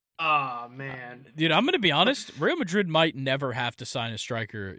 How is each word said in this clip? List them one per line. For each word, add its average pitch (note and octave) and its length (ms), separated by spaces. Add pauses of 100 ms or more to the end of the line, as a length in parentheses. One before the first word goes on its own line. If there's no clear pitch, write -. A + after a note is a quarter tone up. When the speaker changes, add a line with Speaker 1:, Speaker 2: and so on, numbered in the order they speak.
(200)
Speaker 1:
ah, C3+ 520
man. C3 640
Speaker 2:
Dude, D#3+ 160
I'm F#3+ 140
gonna F4+ 140
be F#3 120
honest. F#3+ 480
Real A3+ 160
Madrid G3+ 320
might D#3+ 280
never C3+ 360
have A#2+ 240
to A#2+ 100
sign A#2 280
a A2 40
striker G#2+ 600